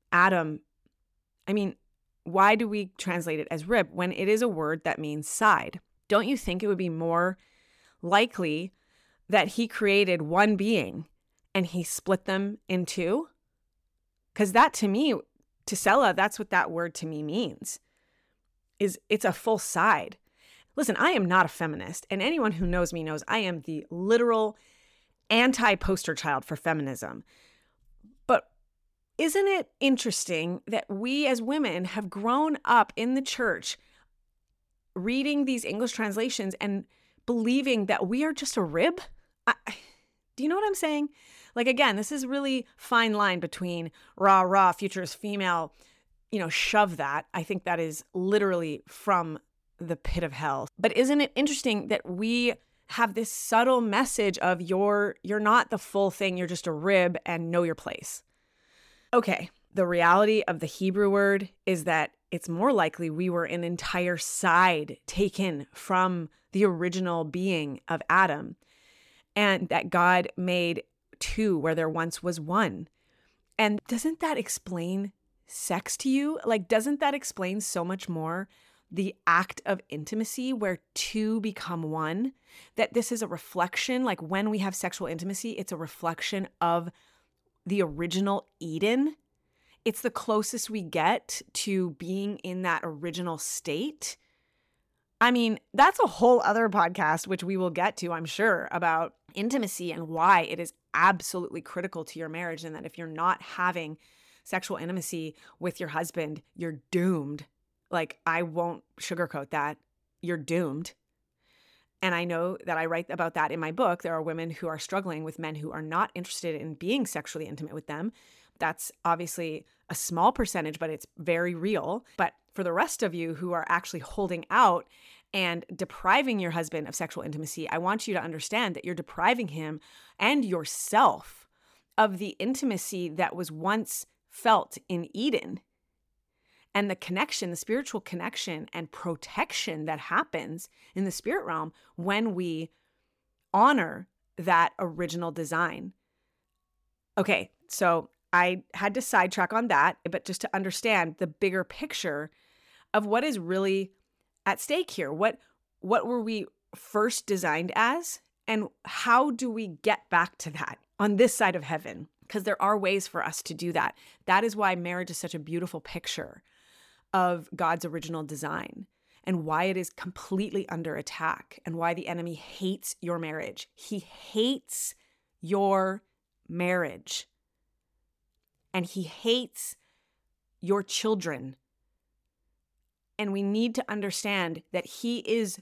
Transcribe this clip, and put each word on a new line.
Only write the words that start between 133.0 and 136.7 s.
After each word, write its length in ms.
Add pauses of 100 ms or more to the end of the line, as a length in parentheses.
that 260
was 160
once 540 (240)
felt 480 (140)
in 260
Eden. 440 (1160)